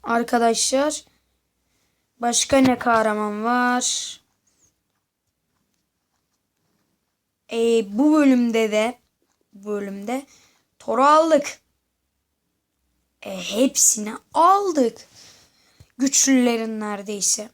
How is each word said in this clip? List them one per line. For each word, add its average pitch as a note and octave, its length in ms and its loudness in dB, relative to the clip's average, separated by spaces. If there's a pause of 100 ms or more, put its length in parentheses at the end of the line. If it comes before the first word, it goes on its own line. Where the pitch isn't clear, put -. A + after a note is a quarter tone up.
Arkadaşlar. A#3+ 1000 0 (1120)
Başka A#3+ 400 0
ne C4 220 4
kahraman G#3+ 640 0
var? B3 760 -2 (3250)
Ee, A3+ 460 0
bu D4+ 160 4
bölümde A#3+ 580 2
de, G#3+ 280 -2 (540)
bu G#3 160 -16
bölümde G3+ 560 -8 (540)
Thor'u A#3 240 0
aldık. D4+ 560 2 (1600)
E, F#3+ 160 -12
hepsini G#3+ 760 -2 (200)
aldık. E4 760 2 (920)
Güçlülerin A#3+ 840 0
neredeyse. G#3 760 -6